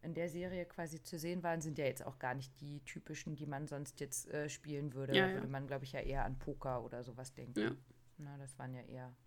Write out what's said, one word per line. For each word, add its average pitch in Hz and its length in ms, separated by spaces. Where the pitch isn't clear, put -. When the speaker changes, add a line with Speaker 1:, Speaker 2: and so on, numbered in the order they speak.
Speaker 1:
in 160 120
der 165 140
Serie 175 380
quasi 165 360
zu - 160
sehen 170 260
waren, 165 180
sind 151 160
ja 147 80
jetzt 135 200
auch - 140
gar 127 140
nicht 131 260
die 143 240
typischen, 156 540
die 151 80
man 147 220
sonst 147 340
jetzt, 139 280
äh, 147 200
spielen 143 440
würde. 135 200
Speaker 2:
Ja, 190 80
Speaker 1:
Da 190 80
Speaker 2:
ja. 190 60
Speaker 1:
würde - 120
man, 135 200
glaub 135 160
ich, 131 100
ja 139 80
eher 135 240
an 131 120
Poker 127 460
oder 120 200
sowas 127 300
denken. 123 280
Speaker 2:
Ja. 110 100
Speaker 1:
Na, 143 200
das 135 220
waren 131 140
ja 127 80
eher 127 320